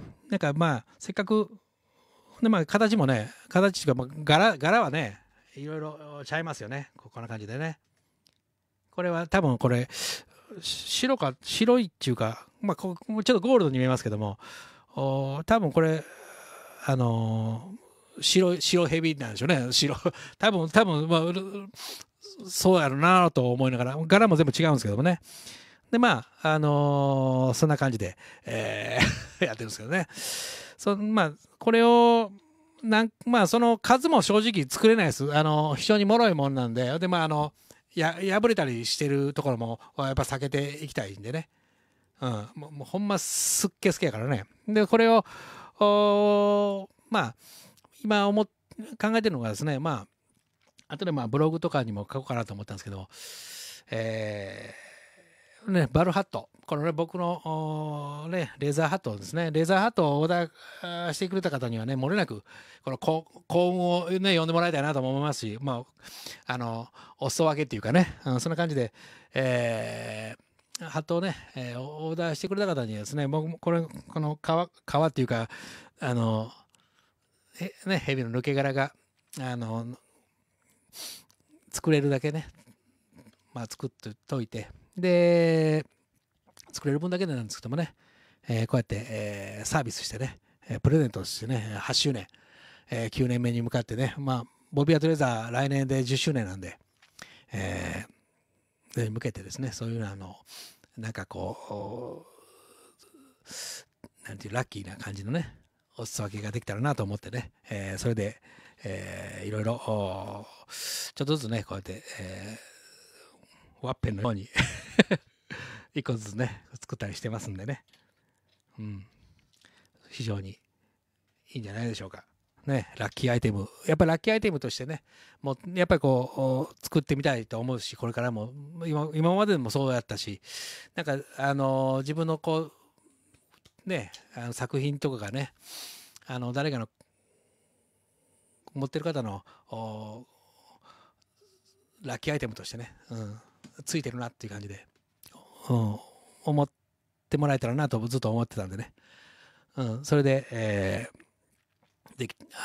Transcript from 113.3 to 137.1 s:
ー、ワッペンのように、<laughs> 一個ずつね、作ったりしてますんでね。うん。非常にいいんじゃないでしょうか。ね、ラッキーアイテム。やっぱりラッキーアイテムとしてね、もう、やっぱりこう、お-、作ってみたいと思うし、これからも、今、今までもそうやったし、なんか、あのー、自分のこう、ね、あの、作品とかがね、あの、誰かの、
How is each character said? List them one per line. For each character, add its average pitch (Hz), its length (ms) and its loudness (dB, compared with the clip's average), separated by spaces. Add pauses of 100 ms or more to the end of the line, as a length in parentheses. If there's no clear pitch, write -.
ー、 131 40 -8
ワ 127 80 -4
ッ - 40 -20
ペ 127 120 -2
ン 107 60 -4
の 98 60 -8
よ 120 80 0
う 110 40 0
に、 101 140 -10 (720)
<laughs> - 760 -16
一 143 80 -4
個 127 120 -4
ず 107 180 -10
つ - 20 -12
ね、 117 300 -4 (160)
作 - 160 -14
っ - 20 -8
た 107 80 -8
り 101 80 -8
し - 60 -14
て 117 100 -8
ま 110 100 -8
す 110 100 -12
ん 95 60 -10
で 95 100 -12
ね。 135 180 -8 (920)
う 113 40 -12
ん。 101 240 -12 (1040)
非 - 140 -12
常 104 160 -4
に 95 180 -14 (920)
い 139 60 -10
い - 20 -10
ん - 20 -10
じ 104 80 -12
ゃ - 20 -12
な 113 120 -6
い 120 40 -4
で 113 60 -6
し 98 80 -12
ょ 95 40 -14
う 92 40 -16
か。 - 160 -20 (400)
ね、 135 300 -2
ラ 104 120 -4
ッ - 60 -18
キ - 140 -2
ー 120 40 2
ア 120 40 4
イ 120 40 0
テ 113 120 2
ム。 101 160 -4 (180)
や 160 80 2
っ - 20 2
ぱ 175 80 6
り 160 40 4
ラ 165 100 2
ッ - 20 -20
キ - 100 0
ー - 40 6
ア - 20 2
イ 220 40 0
テ 214 100 0
ム 156 80 -2
と 127 120 -6
し - 60 -8
て 127 100 -8
ね、 156 180 -10 (360)
も 139 120 -4
う、 180 260 -10
や 180 60 4
っ - 20 -2
ぱ 185 80 4
り 156 60 4
こ 127 360 2
う、 - 40 -4
お-、 131 420 -2
作 - 160 0
っ 147 40 2
て 156 120 0
み 139 80 -2
た 139 140 2
い 110 100 -6
と 113 140 -6
思 127 140 -4
う 117 60 -6
し、 - 160 -12
こ - 120 -6
れ 117 40 -4
か 120 100 -4
ら 123 80 0
も、 113 220 -6 (320)
今、 151 300 -2
今 160 200 4
ま 202 120 4
で 202 100 4
も 123 140 -2
そ 139 180 0
う 131 40 0
や 123 80 0
っ - 40 -6
た 101 140 -8
し、 101 220 -10 (560)
な 170 60 -4
ん 151 40 -8
か、 139 120 -2 (180)
あ 139 180 2
の 135 420 4
ー、 - 20 2
自 135 140 -2
分 160 140 0
の 160 120 0
こ 160 340 0 (1120)
う、 - 20 -14
ね、 135 220 -4 (240)
あ 120 140 -8
の、 120 40 -6
作 127 280 -4
品 143 180 -2
と 143 140 -2
か 127 60 -6
が 104 120 -10
ね、 127 220 -6 (760)
あ 127 120 -8
の、 123 140 -6
誰 139 200 -2
か 131 60 -4
の、 113 100 -6 (1900)